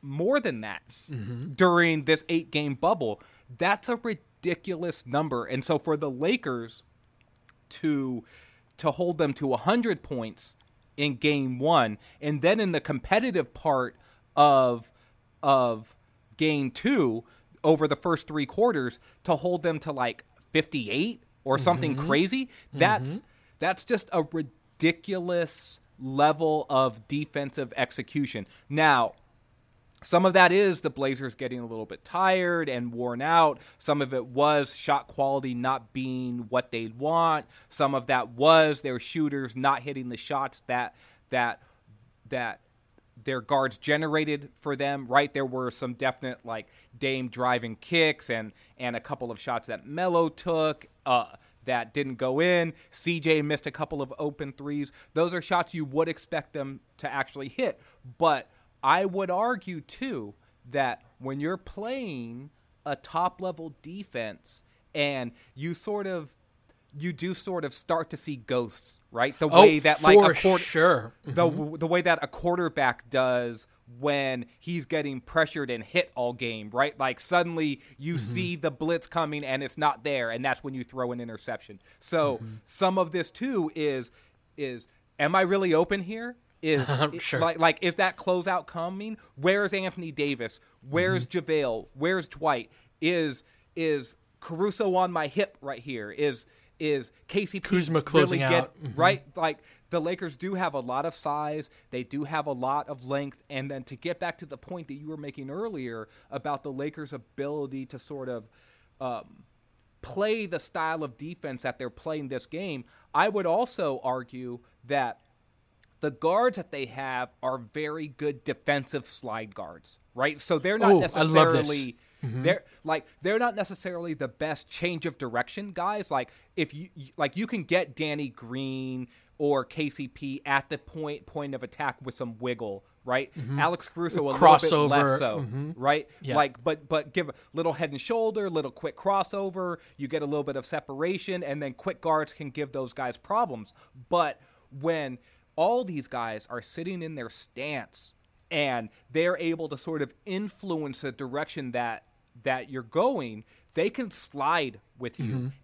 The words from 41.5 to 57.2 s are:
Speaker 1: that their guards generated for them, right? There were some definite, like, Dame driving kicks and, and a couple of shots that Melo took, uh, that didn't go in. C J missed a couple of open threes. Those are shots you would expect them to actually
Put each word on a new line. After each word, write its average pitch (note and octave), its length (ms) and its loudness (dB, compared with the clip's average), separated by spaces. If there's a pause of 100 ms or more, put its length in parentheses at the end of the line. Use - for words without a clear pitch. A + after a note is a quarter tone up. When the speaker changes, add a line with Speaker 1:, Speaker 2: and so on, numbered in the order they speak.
Speaker 1:
that A#2+ 320 -6 (640)
their C3 160 -2
guards C3+ 360 2
generated D3 720 0 (100)
for C#3+ 160 -4
them, C#3 320 -4
right? C#3+ 260 4
There C#3 100 0
were B2+ 280 -4
some B2 220 -6
definite, B2+ 520 -4
like, A2 220 -8 (280)
Dame C3 320 -2
driving A#2+ 460 0
kicks D#3 560 0
and, A2 220 -4 (240)
and B2 180 -6
a A2+ 60 -6
couple B2 320 -8
of G#2 80 -12
shots A#2+ 260 -6
that A2 180 -10
Melo E3+ 440 2
took, D#3 580 -2 (200)
uh, B2 200 4 (380)
that A#2+ 280 -2
didn't C3+ 220 -4
go C3 260 0
in. E3+ 320 2 (180)
C E3+ 280 -4
J D#3 240 2
missed D3 240 -2
a C#3+ 60 -8
couple D3 280 -8
of C3 180 -8
open D3 340 -6
threes. C#3+ 400 -8 (220)
Those E3+ 200 2
are E3+ 80 -4
shots F3 320 0
you D#3 100 -4
would C#3+ 240 0
expect - 440 -8
them C3+ 280 -8 (180)
to C3+ 140 -8
actually C3+ 360 -6